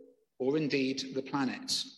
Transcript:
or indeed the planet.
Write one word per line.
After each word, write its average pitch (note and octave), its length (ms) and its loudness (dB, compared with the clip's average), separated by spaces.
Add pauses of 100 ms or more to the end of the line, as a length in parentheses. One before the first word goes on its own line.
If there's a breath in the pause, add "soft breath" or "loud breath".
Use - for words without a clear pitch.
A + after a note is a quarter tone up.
(380)
or C3 180 2
indeed C3+ 600 0
the C3 80 -2
planet. - 600 0 (140)